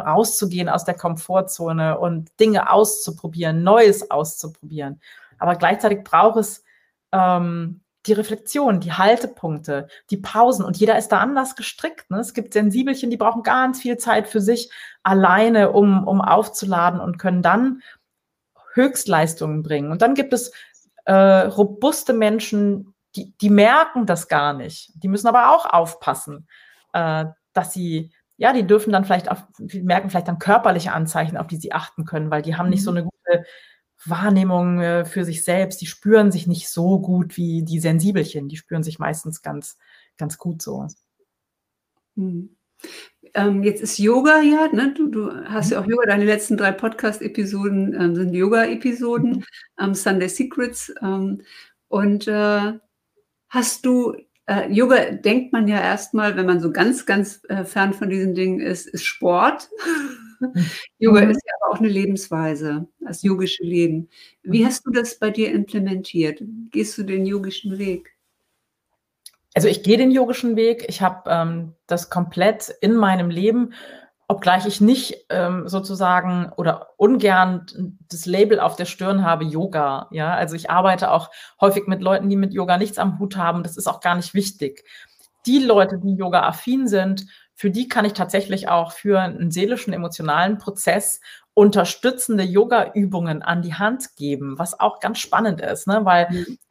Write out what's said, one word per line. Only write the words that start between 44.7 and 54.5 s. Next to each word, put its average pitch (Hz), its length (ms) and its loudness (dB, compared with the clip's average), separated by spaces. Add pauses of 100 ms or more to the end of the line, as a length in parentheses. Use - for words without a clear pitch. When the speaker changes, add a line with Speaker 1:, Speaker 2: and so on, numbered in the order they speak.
Speaker 2:
ne? 269 240 0
Du, 302 120 0
du 214 220 -4 (160)
hast 214 260 -2
ja - 80 0
Speaker 1:
Mhm. 190 60 -6
Speaker 2:
auch 208 40 -2
Yoga. 240 160 2
Deine 202 200 4
letzten 214 300 2
drei 202 160 0
Podcast-Episoden, 202 1200 -4
ähm, 175 220 0
sind 180 180 -2
Yoga-Episoden, 233 960 0
Speaker 1:
Mhm. - 120 -4 (360)
Speaker 2:
ähm, 196 140 -2
Sunday 185 360 0
Secrets, 247 720 -6
ähm, 196 400 -4 (480)
und, 202 380 0
äh, 208 520 0 (720)
hast 247 360 -4
du, 247 300 2 (320)
äh, 196 240 -2